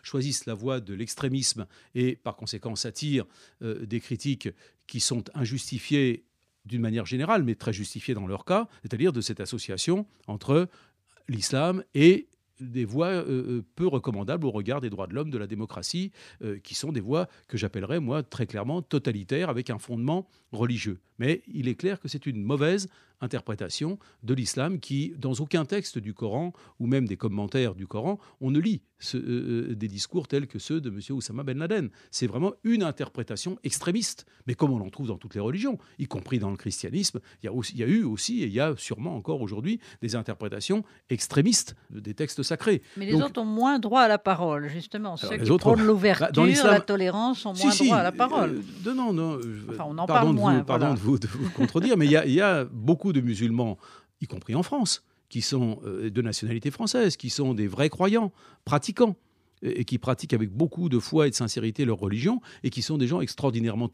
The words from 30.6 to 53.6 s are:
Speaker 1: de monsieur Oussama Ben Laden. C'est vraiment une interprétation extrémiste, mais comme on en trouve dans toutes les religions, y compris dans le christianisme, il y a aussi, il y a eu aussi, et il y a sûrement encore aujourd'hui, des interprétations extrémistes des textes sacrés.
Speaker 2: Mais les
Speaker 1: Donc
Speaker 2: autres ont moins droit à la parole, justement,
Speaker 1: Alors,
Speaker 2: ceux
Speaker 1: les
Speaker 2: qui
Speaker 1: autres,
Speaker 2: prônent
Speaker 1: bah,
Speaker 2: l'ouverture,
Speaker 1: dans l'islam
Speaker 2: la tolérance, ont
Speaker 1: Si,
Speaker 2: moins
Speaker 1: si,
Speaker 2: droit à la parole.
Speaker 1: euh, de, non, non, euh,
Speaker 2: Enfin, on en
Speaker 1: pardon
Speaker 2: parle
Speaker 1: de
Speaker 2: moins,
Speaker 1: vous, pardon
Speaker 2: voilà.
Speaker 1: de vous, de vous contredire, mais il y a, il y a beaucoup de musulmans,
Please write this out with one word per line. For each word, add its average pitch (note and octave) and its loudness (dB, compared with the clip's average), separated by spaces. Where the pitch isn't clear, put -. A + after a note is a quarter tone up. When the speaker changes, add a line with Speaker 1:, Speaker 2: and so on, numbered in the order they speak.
Speaker 1:
de B2+ -6
monsieur G2+ -10
Oussama A#2 -8
Ben C3 -6
Laden. E3+ -2
C'est - -2
vraiment C#3 0
une A3 2
interprétation C3+ -6
extrémiste, - -4
mais B2 -4
comme C#3+ 2
on A2+ 0
en F#2+ -6
trouve C3+ -8
dans G2 -4
toutes - -14
les G2+ -4
religions, G3 -2
y C#3 -4
compris G#2+ -4
dans G2 -2
le G2 -4
christianisme, A2+ -4
il - -10
y G2+ -6
a G2+ -8
aussi, A#2 -6
il B2 -8
y A2+ 0
a A2+ 0
eu G#3+ 4
aussi, E3 -2
et B2+ -2
il G2 -4
y A#2+ 0
a D3+ 2
sûrement C#3 -8
encore C3+ -4
aujourd'hui, A2+ -4
des A#2+ -4
interprétations A2 -4
extrémistes - 2
des G#2 -10
textes D3 -4
sacrés. E3 0
Speaker 2:
Mais G3 -8
les G3 0
Speaker 1:
Donc - 6
Speaker 2:
autres C4+ -2
ont A3 -2
moins A#3 2
droit A#3 4
à A3+ 8
la G#3 6
parole, D#3 0
justement, F3 -8
Speaker 1:
Alors, - -10
Speaker 2:
ceux - -4
Speaker 1:
les - -2
Speaker 2:
qui G#2+ 6
Speaker 1:
autres, F3 6
Speaker 2:
prônent A3 8
Speaker 1:
bah, A3 6
Speaker 2:
l'ouverture, G3 6
Speaker 1:
dans D#3+ 8
l'islam F#3+ 8
Speaker 2:
la G3+ 8
tolérance, G3+ 0
ont G3 -4
Speaker 1:
Si, F#3 -2
Speaker 2:
moins C#4+ 8
Speaker 1:
si, C#4+ 4
Speaker 2:
droit A#3 6
à F3+ 4
la F3 2
parole. A#3+ 2
Speaker 1:
euh, - -10
de, A3+ -2
non, B3 0
non, D#3+ 0
euh, A2 -8
Speaker 2:
Enfin, D3+ -6
on D3+ -8
en E3+ -2
Speaker 1:
pardon - -4
Speaker 2:
parle A#3 8
Speaker 1:
de - 8
Speaker 2:
moins, - 8
Speaker 1:
vous, - -2
pardon C3 4
Speaker 2:
voilà. C3+ 4
Speaker 1:
de G2+ -2
vous, B2 4
de A2 -2
vous B2 -2
contredire, F3+ 2
mais D#3 6
il D3 8
y D#3 8
a, D#3 4
il C3 2
y F3 6
a F3 2
beaucoup D3 2
de C3+ 4
musulmans, A2+ 0